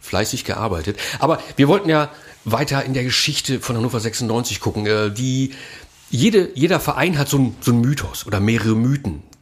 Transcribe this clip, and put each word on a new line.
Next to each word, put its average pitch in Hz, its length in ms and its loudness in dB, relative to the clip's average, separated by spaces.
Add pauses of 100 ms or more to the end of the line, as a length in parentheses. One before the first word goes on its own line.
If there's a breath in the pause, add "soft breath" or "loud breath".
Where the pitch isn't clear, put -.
fleißig - 440 -4
gearbeitet. 95 540 -4 (200 loud breath)
Aber 151 220 0 (160 loud breath)
wir 139 100 6
wollten 160 220 2
ja 151 220 2 (340 loud breath)
weiter 135 400 0
in 131 100 -4
der 131 80 0
Geschichte 127 560 -2
von - 180 -4
Hannover 117 220 0
sechsundneunzig 110 640 -2
gucken. 104 260 -2
Äh, 107 240 2
die, 131 440 -2 (560 loud breath)
jede, 185 440 4
jeder 165 240 2
Verein 151 400 0
hat 143 100 0
so 143 100 2
ein, 123 220 2
so 123 120 2
ein 117 80 4
Mythos - 440 -2
oder 101 140 -2
mehrere 110 380 2
Mythen, 117 480 -2 (180)